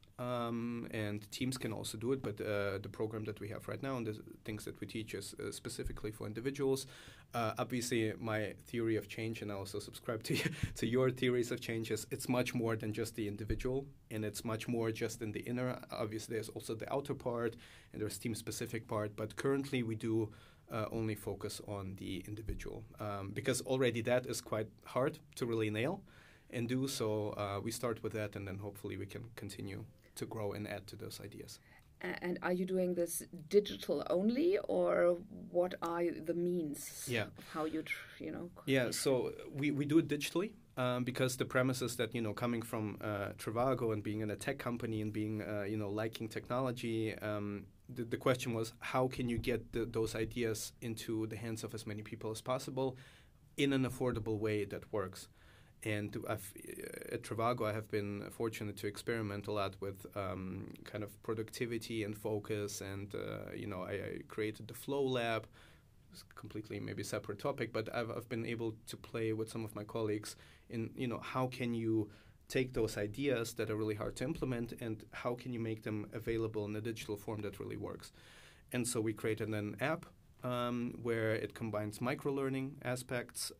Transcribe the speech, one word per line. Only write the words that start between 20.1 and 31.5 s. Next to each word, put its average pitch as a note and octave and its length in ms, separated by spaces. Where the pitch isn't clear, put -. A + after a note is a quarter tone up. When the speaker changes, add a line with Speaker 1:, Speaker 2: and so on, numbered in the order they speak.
Speaker 1:
uh, A2 200
only A2 220
focus G2+ 540
on G2 300
the F#2+ 300
individual, G#2+ 560
um, G2+ 360
because A#2+ 260
already B2+ 400
that B2 240
is A#2+ 160
quite A2 280
hard C#3 360
to B2+ 100
really A2+ 240
nail, C3 320
and A#2 180
do. C3 200
So, G#2+ 440
uh, G2+ 320
we A2+ 80
start A2+ 320
with A2 100
that, G#2+ 220
and G2+ 120
then G2 100
hopefully G2+ 400
we G2 80
can G#2+ 180
continue G#2 500
to - 100
grow G#2 280
and G#2 140
add G2+ 200
to - 80
those G#2 280
ideas. G#2+ 360